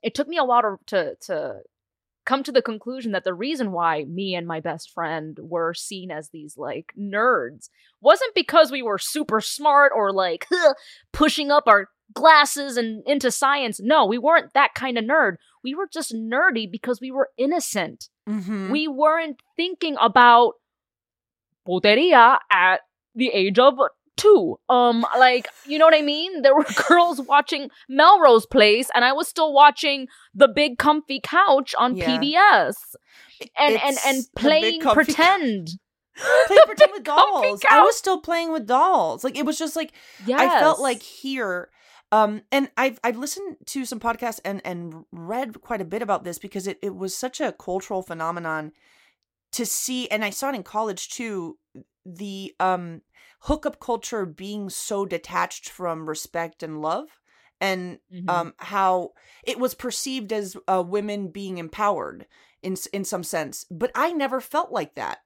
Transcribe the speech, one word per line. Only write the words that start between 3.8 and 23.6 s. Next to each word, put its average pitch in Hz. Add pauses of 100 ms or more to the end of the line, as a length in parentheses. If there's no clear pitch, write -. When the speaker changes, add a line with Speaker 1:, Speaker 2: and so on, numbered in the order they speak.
Speaker 1:
me 185
and 170
my 165
best 160
friend 160
were 165
seen 185
as 151
these, 151
like, 135
nerds 202 (320)
wasn't 403
because 320
we 269
were 208
super 220
smart 285
or, 202
like, 185 (340)
<laughs> -
pushing 285
up 294
our 202 (260)
glasses 285
and 226
into 262
science. 269
No, 262
we 220
weren't 302
that 269
kind 254
of 220
nerd. 240 (260)
We 262
were 359
just -
nerdy 226
because 240
we 262
were 269
innocent. 262 (180)
Speaker 2:
Mm-hmm. 202
Speaker 1:
We 311
weren't 302 (140)
thinking 339
about 240 (1120)
putería 233 (140)
at 185 (340)
the 247
age 196
of 254 (400)